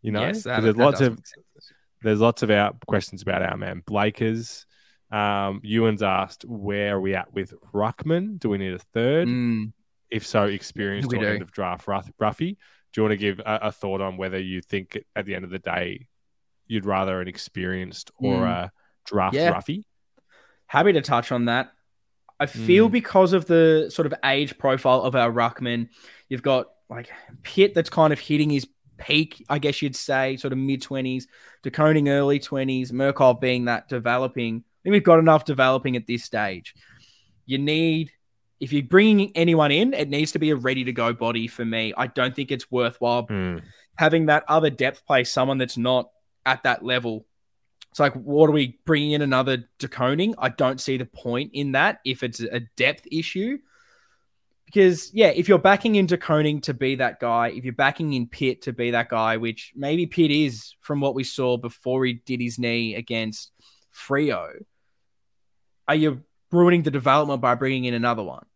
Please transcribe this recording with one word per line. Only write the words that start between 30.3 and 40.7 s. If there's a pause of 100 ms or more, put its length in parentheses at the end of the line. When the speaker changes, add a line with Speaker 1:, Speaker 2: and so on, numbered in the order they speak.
Speaker 2:
sort
of
mid-twenties, (340)
De
Koning
early
twenties,
Murkoff
being
that
developing.
I
think
we've
got
enough
developing
at
this
stage. (720)
You
need, (480)
if
you're
bringing
anyone
in,
it
needs
to
be
a
ready-to-go